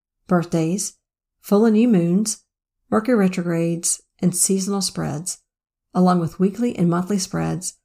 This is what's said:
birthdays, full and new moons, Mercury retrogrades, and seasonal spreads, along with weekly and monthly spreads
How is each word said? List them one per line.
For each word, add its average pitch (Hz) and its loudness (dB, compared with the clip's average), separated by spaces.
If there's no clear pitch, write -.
birthdays, 175 -2
full 208 2
and 226 4
new 220 4
moons, 190 2
Mercury 220 0
retrogrades, 170 -2
and 180 0
seasonal 190 -2
spreads, 160 -8
along 180 4
with 165 -4
weekly 214 -2
and 175 2
monthly 180 -2
spreads 165 -6